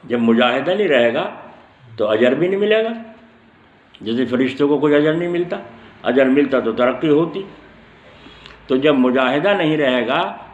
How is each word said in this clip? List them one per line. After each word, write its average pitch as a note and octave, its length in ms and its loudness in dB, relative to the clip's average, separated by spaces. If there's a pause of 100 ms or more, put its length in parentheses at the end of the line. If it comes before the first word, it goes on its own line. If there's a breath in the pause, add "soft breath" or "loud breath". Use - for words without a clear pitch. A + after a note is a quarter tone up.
जब A#2+ 140 -4
मुजाहिदा A#2+ 560 2
नहीं G3+ 140 0
रहेगा B2 340 2 (680)
तो A2 160 -4
अजर A#2 280 2
भी E3 140 -2
नहीं G3 120 -2
मिलेगा, A3 340 0 (1040)
जैसे A#2 260 -2
फरिश्तों C3+ 420 -2
को D3 100 2
कोई D3 160 2
अजर D#3 220 2
नहीं F3 120 -4
मिलता, F3 300 -4 (460 loud breath)
अजर C3 240 2
मिलता C3 320 2
तो A2+ 120 -4
तरक्की B2 360 -2
होती। D#3+ 360 0 (1200 loud breath)
तो C3 100 0
जब C#3+ 180 2
मुजाहिदा C3 580 2
नहीं D#3 220 0
रहेगा C3 460 0 (320)